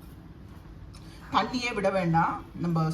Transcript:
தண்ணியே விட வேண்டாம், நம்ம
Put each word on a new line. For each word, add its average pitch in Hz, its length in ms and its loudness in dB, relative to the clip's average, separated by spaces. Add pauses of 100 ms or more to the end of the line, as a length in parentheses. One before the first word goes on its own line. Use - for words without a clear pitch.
(1300)
தண்ணியே 240 440 2
விட 196 200 6
வேண்டாம், 170 360 4 (300)
நம்ம 165 300 4